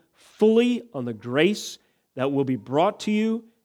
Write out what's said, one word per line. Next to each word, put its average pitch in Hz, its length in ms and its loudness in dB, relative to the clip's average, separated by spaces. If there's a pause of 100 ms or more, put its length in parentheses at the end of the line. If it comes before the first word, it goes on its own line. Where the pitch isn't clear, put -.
(140)
fully 226 720 2 (100)
on 131 120 -8
the 120 80 -6
grace 135 640 -2 (380)
that 135 180 -2
will 139 100 0
be 131 140 -2
brought 151 440 0
to 208 100 -2
you 226 340 0 (200)